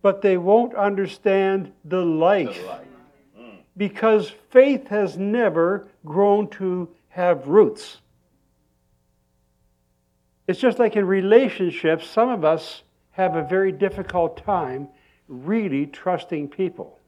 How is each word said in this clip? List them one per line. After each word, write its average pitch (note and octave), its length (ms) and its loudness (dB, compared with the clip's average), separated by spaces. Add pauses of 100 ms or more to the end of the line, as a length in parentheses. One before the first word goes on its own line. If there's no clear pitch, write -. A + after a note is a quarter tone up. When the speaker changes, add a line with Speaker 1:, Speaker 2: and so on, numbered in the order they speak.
Speaker 1:
but G3 200 2
they F#3+ 140 4
won't G#3+ 380 2
understand G3 960 -2 (120)
the F3+ 200 -2
life. E3 560 0
Speaker 2:
The F#2 60 -14
life. F2+ 200 -14 (520)
Mm. A#3 200 -20 (180)
Speaker 1:
Because G#3+ 560 0 (180)
faith C4 380 4
has G3 280 -2
never G3 680 -2 (180)
grown G3+ 460 2
to F3+ 380 -6 (220)
have F3 360 -2
roots. G3+ 520 2 (2500)
It's F#3 120 -2
just B3+ 200 2
like A3 160 2
in G3+ 100 2
relationships, F#3+ 1000 2
some A#3 200 0
of G#3 160 -4
us D#3+ 380 -2 (300)
have F3+ 240 -2
a D#3+ 60 -2
very F#3+ 300 0
difficult F#3 720 -2
time C#3+ 440 -4 (400)
really D3 580 -4
trusting D3+ 640 -6
people. - 580 -8